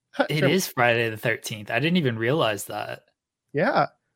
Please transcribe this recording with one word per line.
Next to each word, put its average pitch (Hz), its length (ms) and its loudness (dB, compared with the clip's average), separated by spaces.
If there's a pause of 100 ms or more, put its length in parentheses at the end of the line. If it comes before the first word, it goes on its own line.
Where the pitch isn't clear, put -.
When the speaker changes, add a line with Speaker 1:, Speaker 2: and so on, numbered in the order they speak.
(200)
Speaker 1:
<laughs> - 0 - (100)
Speaker 2:
it 151 100 -2
Speaker 1:
Jeremy. 143 160 4
Speaker 2:
is 190 120 0
Friday 117 420 2
the 110 60 -6
thirteenth. 107 560 -6
I 117 80 0
didn't 165 160 2
even 131 220 0
realize 113 480 0
that. 107 380 -10 (500)
Speaker 1:
Yeah. 160 320 0 (300)